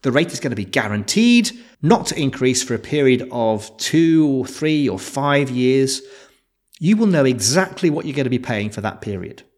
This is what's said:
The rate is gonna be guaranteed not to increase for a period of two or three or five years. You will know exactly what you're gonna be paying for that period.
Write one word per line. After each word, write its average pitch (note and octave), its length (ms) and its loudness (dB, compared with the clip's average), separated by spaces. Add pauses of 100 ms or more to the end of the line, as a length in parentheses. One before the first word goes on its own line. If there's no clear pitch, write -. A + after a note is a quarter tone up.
The C3+ 80 0
rate D#3 220 0
is - 80 -10
gonna A#2+ 160 -4
be G#2 80 -4
guaranteed E3 880 2 (300)
not F3 240 2
to - 120 -6
increase C3 440 0
for B2 120 -4
a A2 40 -4
period C3 520 2
of A2+ 460 -4
two D#3+ 500 2
or C3 200 0
three D3+ 420 0
or F#2+ 100 -2
five C#3+ 520 0
years. C3 500 2 (760)
You G3 180 2
will A3 100 2
know D#3+ 200 4
exactly C3 640 0
what D3+ 160 -4
you're C#3 100 -6
gonna C3 140 -2
be B2 80 0
paying G#2+ 320 -4
for G#2+ 100 -10
that G#2 220 -6
period. F#2+ 400 -10 (160)